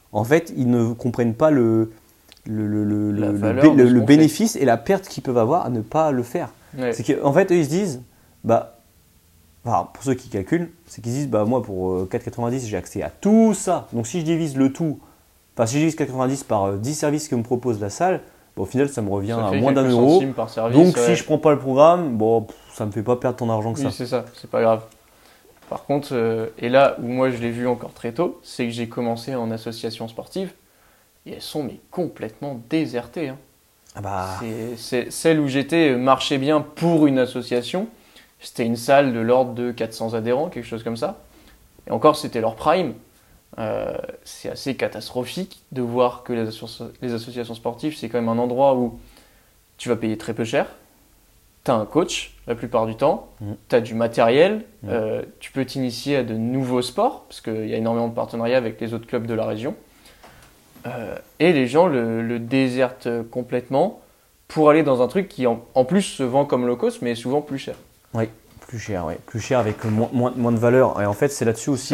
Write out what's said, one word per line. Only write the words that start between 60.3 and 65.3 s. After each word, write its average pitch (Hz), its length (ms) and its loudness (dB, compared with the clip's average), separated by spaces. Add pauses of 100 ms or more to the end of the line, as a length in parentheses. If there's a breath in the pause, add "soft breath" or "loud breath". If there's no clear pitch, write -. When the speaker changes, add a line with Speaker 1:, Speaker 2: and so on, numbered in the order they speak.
Speaker 2:
Euh, 113 300 -10 (220)
et 170 120 6
les 135 160 4
gens 156 200 6
le, 117 380 0
le 117 140 -4
désertent 127 720 0 (200)
complètement 127 720 -2 (480 soft breath)
pour 151 220 4
aller 156 140 8
dans 131 180 2
un 123 60 2
truc 190 200 -2
qui, - 180 -4